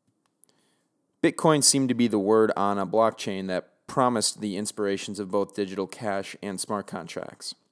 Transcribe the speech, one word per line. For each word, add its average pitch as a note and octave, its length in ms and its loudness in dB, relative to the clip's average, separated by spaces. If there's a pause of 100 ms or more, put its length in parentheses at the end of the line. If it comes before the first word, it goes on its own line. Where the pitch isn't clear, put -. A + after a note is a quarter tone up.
(1200)
Bitcoin D#3 420 4
seemed C3+ 240 4
to B2 60 4
be A#2 140 4
the G#2+ 100 2
word A2 400 4
on G2+ 180 2
a G2 100 -2
blockchain G#2+ 600 0
that F#2 240 -4 (160)
promised B2 540 0
the G#2 160 -6
inspirations G2+ 640 -4
of F#2+ 100 -8
both G2 240 -2
digital F#2+ 320 -4
cash G2 560 -6
and G2 160 -8
smart G2+ 280 -6
contracts. - 680 -12 (180)